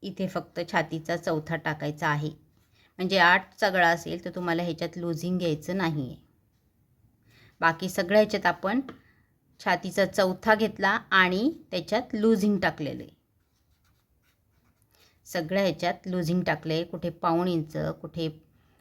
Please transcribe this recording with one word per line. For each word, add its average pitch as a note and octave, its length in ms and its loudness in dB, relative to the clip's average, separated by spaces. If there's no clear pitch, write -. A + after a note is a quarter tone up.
इथे G3 260 -6
फक्त - 320 -8
छातीचा E3 440 -2
चौथा E3 400 -4
टाकायचा D3+ 520 -4
आहे. D3 200 -2
म्हणजे F#3 200 0
आठचा F3+ 500 4
गळा F#3 200 4
असेल E3+ 360 -2
तर F3+ 100 -6
तुम्हाला F3 280 0
ह्याच्यात E3+ 340 -4
लूजिंग F3 420 -4
घ्यायचं E3+ 380 -2
नाही E3 300 -2
आहे. B2 100 -12
बाकी E3 280 0
सगळ्या F#3+ 320 2
ह्याच्यात G#3 260 2
आपण G#3+ 340 0
छातीचा F#3+ 460 0
चौथा F#3+ 480 2
घेतला G#3+ 340 0
आणि F#3+ 400 4
त्याच्यात G#3 440 -2
लूजिंग G#3 460 4
टाकलेलं C#3 420 -4
आहे. - 140 -20
सगळ्या F3+ 360 -2
ह्याच्यात F3+ 440 -2
लूजिंग F3+ 360 0
टाकलं D#3+ 320 -2
आहे. E3 100 0
कुठे E3+ 260 -8
पाऊण E3+ 380 0
इंच, D#3+ 280 -2
कुठे D#3+ 520 -6